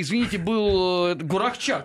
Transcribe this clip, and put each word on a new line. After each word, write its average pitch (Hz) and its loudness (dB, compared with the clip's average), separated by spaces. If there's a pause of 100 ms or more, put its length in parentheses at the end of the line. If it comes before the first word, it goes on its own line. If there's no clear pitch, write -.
извините, 208 0
был, 185 2
э, 175 0
Гурахча, 196 -2